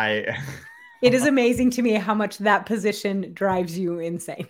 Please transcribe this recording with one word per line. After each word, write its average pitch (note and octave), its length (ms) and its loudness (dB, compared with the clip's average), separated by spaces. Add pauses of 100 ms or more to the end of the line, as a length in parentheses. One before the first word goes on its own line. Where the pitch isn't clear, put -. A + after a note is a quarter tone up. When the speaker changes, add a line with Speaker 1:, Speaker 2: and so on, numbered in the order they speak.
(280)
Speaker 1:
I - 140 -6
<laughs> C#3 40 -10 (560)
Speaker 2:
It B3 120 6
is C4 140 2
amazing B3 440 4
to B3 100 -2
me A#3+ 120 2
how G#3 220 0
much G#3 240 -2
that G3+ 260 2
position G3+ 680 -2
drives F3+ 440 -2
you F3 220 -4
insane. E3+ 500 -8